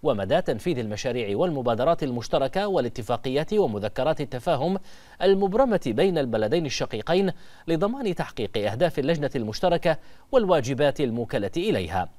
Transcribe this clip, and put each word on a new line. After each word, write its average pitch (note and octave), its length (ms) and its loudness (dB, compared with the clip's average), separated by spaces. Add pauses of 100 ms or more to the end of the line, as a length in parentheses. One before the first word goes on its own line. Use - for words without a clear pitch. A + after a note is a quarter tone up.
ومدى B2 380 2
تنفيذ C#3 380 -2
المشاريع G#2+ 580 -4
والمبادرات C3+ 680 2
المشتركة C3+ 640 -2
والاتفاقيات C3 880 -2
ومذكرات C3 680 0
التفاهم D3 560 0 (440)
المبرمة G3 640 4
بين D#3+ 320 2
البلدين B2 480 0
الشقيقين D3 680 0 (360)
لضمان G3+ 480 0
تحقيق G#2+ 560 -4
أهداف D#3 280 0
اللجنة D3 360 0
المشتركة D#3 600 0 (340)
والواجبات D3 680 4
الموكلة A#2 560 -2
إليها. F#2 600 -2